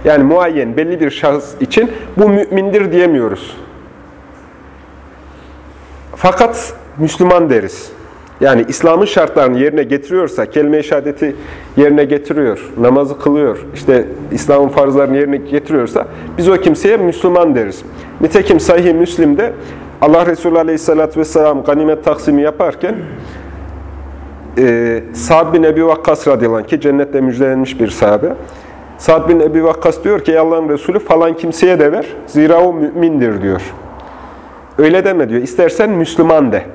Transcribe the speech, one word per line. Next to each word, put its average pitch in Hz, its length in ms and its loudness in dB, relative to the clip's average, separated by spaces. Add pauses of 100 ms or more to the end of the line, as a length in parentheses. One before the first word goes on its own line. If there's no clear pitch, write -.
Yani 147 200 4
muayyen, 151 520 0
belli 165 240 -4
bir 143 100 0
şahıs 147 500 -2
için 226 300 0 (260)
bu 208 120 4
mümindir 196 640 0
diyemiyoruz. 147 640 0 (2500)
Fakat 226 580 0 (240)
Müslüman 170 520 2
deriz. 101 400 -2 (500)
Yani 127 280 4
İslam'ın 165 360 2
şartlarını 139 540 2
yerine 147 240 0
getiriyorsa, 139 640 -2
kelime-i 151 380 0
şehadeti 147 520 -4 (400)
yerine 143 280 4
getiriyor, 143 680 -2 (100)
namazı 139 380 2
kılıyor, 143 400 0 (160)
işte 123 300 2 (280)
İslam'ın 143 360 2
farzlarını 139 480 2
yerine 139 200 0
getiriyorsa 143 680 -4 (320)
biz 175 100 2
o 190 80 4
kimseye 190 400 2
Müslüman 175 580 0
deriz. 104 280 -4 (380)
Nitekim 160 400 2
Sahih-i 175 340 2
Müslim'de 170 580 0 (480)
Allah 165 260 4
Resulü 165 320 0
Aleyhisselatü 160 640 0
Vesselam 151 440 2
ganimet 151 400 0
taksimi 147 380 0
yaparken, 160 520 -2 (1600)
e, 117 420 2 (120)
Sa'd 165 420 0
bin 165 80 4
Ebi 160 240 2
Vakkas 156 420 0
radıyallahu 113 300 2
anh 104 80 -6
ki 151 140 -2
cennetle 139 400 0
müjdelenmiş 131 600 -2
bir 110 80 2
sahabe. 104 440 0 (680)
Sa'd 160 300 2
bin 170 120 4
Ebi 156 240 2
Vakkas 160 400 0
diyor 202 160 0
ki, 165 120 -2
"Ey 160 60 2
Allah'ın 160 300 0
Resulü 147 300 -2
falan 165 380 2
kimseye 170 420 0
de 147 140 4
ver, 208 140 -4 (200)
zira 156 340 4
o 180 120 4
mümindir." 147 720 0
diyor. 95 200 -2 (1160)
"Öyle 175 260 4
deme." 175 240 0
diyor, 120 140 -2
"İstersen 208 480 0
Müslüman 160 600 2
de." 95 100 -2 (120)